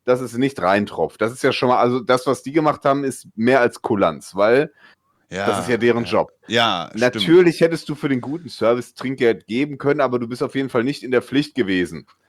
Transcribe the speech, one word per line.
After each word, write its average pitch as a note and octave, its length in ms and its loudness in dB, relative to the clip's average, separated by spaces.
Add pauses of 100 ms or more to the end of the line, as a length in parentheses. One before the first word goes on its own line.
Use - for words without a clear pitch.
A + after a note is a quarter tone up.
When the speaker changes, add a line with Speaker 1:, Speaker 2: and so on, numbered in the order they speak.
Speaker 1:
dass B2+ 160 2
es A#2 160 -8
nicht C3+ 240 -2
reintropft. F#2+ 600 0
Das A2 120 0
ist C3 120 -14
ja C3 80 4
schon B2+ 160 -2
mal, B2 100 4
also B2 220 2
das, B2 260 0
was C3+ 160 -2
die C#3 100 -12
gemacht D3+ 320 0
haben, C#3+ 200 0
ist - 320 -8
mehr B2+ 240 4
als A#2+ 220 0
Kulanz, F2+ 520 -2
weil A#2 380 2 (580)
Speaker 2:
Ja, F#2+ 160 -4
Speaker 1:
das G#2 140 -2
ist E2+ 80 -8
ja A#2+ 80 0
deren A#2 280 2
Speaker 2:
ja. F#2+ 60 -10
Speaker 1:
Job. F#2+ 220 0 (160)
Speaker 2:
Ja, G#2+ 480 0
stimmt. A#2+ 180 0
Speaker 1:
Natürlich E3 460 4
hättest E3 280 0
du D3+ 60 -6
für D3 140 -6
den C3 120 0
guten C#3+ 280 -10
Service A#2+ 460 -2
Trinkgeld B2+ 520 -2
geben C#3 320 -4
können, C#3+ 220 0
aber B2 180 0
du A#2+ 80 -6
bist B2 160 -8
auf B2+ 140 -6
jeden C3+ 140 -4
Fall B2 120 0
nicht C#3 220 -4
in B2 80 -4
der B2 100 2
Pflicht C#3+ 320 -4
gewesen, F2+ 520 -2 (220)